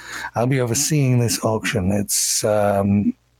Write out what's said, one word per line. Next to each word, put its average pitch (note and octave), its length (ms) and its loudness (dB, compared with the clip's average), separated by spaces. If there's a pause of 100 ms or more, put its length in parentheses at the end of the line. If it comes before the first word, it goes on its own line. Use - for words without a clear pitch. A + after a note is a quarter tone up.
(340)
I'll A2+ 120 0
be C3 140 0
overseeing B2+ 580 2
this A#2+ 260 0
auction. A2 480 -2
It's, - 500 -2
um, G2+ 680 2 (280)